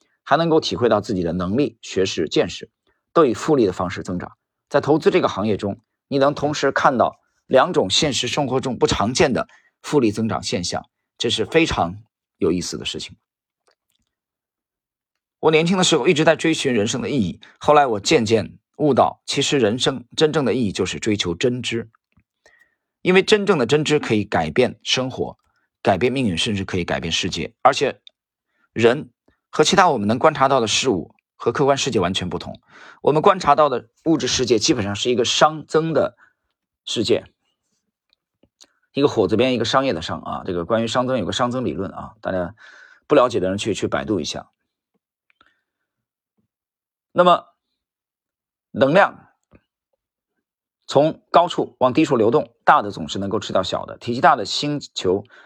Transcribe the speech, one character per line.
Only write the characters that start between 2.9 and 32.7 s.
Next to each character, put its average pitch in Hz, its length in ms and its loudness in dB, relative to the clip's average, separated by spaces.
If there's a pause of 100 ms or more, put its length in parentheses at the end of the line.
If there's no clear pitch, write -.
都 170 120 4
以 117 100 2
复 156 220 0
利 113 100 4
的 92 60 0
方 90 180 -6
式 - 140 -10
增 90 140 -6
长。 - 180 -14 (320)
在 139 120 0
投 151 180 2
资 190 120 0
这 175 100 2
个 123 60 0
行 104 220 -4
业 98 80 0
中， 101 240 -6 (260)
你 139 120 -4
能 139 160 2
同 - 200 -4
时 139 160 -2
看 139 260 0
到 98 200 0 (300)
两 147 260 4
种 113 180 0
现 147 220 0
实 117 160 -4
生 143 180 -2
活 127 140 -2
中 120 180 -4
不 113 80 2
常 110 260 0
见 156 200 2
的 82 160 -4 (340)
复 - 160 0
利 113 140 2
增 113 160 -4
长 76 120 -4
现 90 220 -6
象， - 260 -8 (300)
这 120 120 -2
是 110 140 -2
非 160 220 2
常 92 300 -2 (400)
有 82 160 0
意 87 80 -2
思 80 180 -8
的 - 60 -10
事 78 160 -8
情。 - 160 -16 (2250)
我 156 100 2
年 160 160 4
轻 190 100 2
的 185 60 2
时 170 160 2
候 120 80 -4
一 175 80 4
直 156 100 2
在 160 120 4
追 160 180 0
寻 135 180 -2
人 110 140 0
生 120 160 -4
的 117 80 -6
意 139 100 -2
义， 87 200 -4 (180)
后 147 160 2
来 143 120 6
我 110 120 -2
渐 117 260 2
渐 110 320 0 (200)
悟 143 180 2
到， 98 320 2
其 143 160 -4
实 143 160 0
人 117 220 2
生 131 240 -2 (120)
真 156 160 2
正 147 120 0
的 107 100 0
意 127 100 -2
义 95 60 -2
就 92 160 -4
是 - 140 -8
追 107 160 -2
求 87 180 -4
真 123 260 -2
知， 113 300 -8 (1120)
因 180 120 2
为 190 80 6
真 208 220 2
正 190 140 2
的 120 80 2
真 147 180 2
知 143 140 2
可 123 160 -2
以 104 100 2
改 80 260 -4
变 - 320 0
生 131 280 -4
活、 - 260 -8 (460)
改 98 160 2
变 123 120 2
命 127 160 -2
运， 87 100 0
甚 107 180 -2
至 98 100 -4
可 95 140 -6
以 85 60 -2
改 69 140 -4
变 82 140 -6
世 - 160 -2
界。 80 340 -8
而 135 120 6
且 127 260 -4 (720)
人 120 380 2 (400)
和 - 120 2
其 170 140 2
他 180 140 6
我 131 80 0
们 101 100 -2
能 123 100 0
观 156 140 4
察 135 160 2
到 131 120 2
的 113 60 0
事 - 220 -2
物 92 260 -2 (220)
和 - 160 -2
客 139 140 0
观 139 100 2
世 131 140 -4
界 110 100 0
完 90 140 -2
全 90 160 -6
不 85 80 -6
同， - 200 -16 (440)